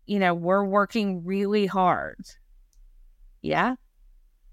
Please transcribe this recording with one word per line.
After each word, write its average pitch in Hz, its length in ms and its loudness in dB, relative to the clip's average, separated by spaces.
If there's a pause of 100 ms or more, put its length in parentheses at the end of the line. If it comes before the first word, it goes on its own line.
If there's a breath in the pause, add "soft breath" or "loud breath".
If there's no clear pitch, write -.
you 202 140 -2
know, 180 140 2
we're 180 300 2
working 196 640 0
really 196 400 0
hard. 175 600 0 (1160)
Yeah. 175 340 -2 (760)